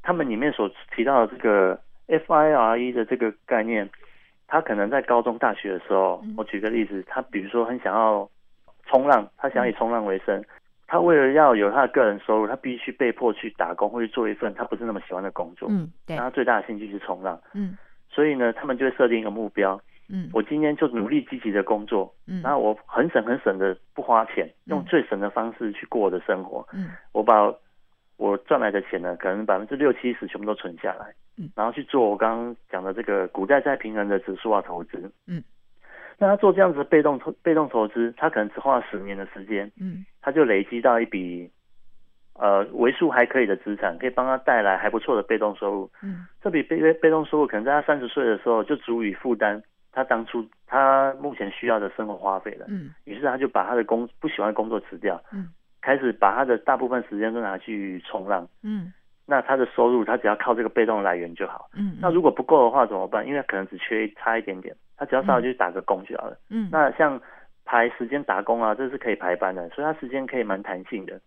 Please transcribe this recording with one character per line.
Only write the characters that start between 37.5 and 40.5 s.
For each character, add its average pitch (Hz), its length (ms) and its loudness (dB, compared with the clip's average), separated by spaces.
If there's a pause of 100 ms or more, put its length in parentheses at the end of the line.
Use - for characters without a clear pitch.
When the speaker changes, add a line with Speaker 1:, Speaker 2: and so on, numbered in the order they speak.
Speaker 1:
动 151 140 2
投 113 180 2
资， 117 300 -2
他 156 140 0
可 120 100 -2
能 104 120 -2
只 - 100 -10
花 135 160 4
了 117 120 -2
十 104 100 -8
年 98 180 -10
的 98 160 -10
时 98 100 -14
间， 101 260 -4 (120)
Speaker 2:
嗯。 185 240 -10 (160)
Speaker 1:
他 139 100 -4
就 151 140 6
累 101 180 4